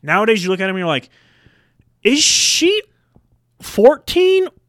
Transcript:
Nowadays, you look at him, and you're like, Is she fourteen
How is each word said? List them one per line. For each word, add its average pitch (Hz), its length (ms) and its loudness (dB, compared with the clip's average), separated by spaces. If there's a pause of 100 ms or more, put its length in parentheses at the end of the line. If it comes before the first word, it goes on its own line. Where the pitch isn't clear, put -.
Nowadays, 196 420 0
you 180 60 -6
look 185 100 -2
at 190 100 -4
him, 190 60 -6
and 185 40 -8
you're 180 80 -6
like, 147 220 -4 (920)
Is 254 160 2
she - 640 0 (800)
fourteen 359 840 2 (220)